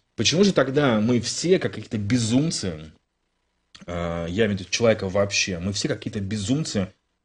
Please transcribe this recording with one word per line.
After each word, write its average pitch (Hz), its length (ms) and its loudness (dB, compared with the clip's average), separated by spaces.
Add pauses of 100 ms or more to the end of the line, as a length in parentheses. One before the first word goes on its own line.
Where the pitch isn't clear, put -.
(180)
Почему 147 280 2
же 196 80 4
тогда 135 480 2
мы 117 200 4
все, 170 380 0
как 98 160 -4
какие-то 113 240 -6
безумцы, 107 920 0 (960)
а, 85 400 -6
я 98 180 0
имею 101 120 0
в 98 40 -10
виду 92 100 -14
человека 110 380 2
вообще, 98 500 0
мы 95 140 -2
все 104 160 -4
какие-то 110 320 -6
безумцы, 107 680 -2 (360)